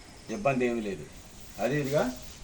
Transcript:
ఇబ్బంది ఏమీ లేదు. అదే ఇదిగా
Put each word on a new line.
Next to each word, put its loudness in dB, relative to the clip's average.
ఇబ్బంది 4
ఏమీ 2
లేదు. -4
అదే 4
ఇదిగా 4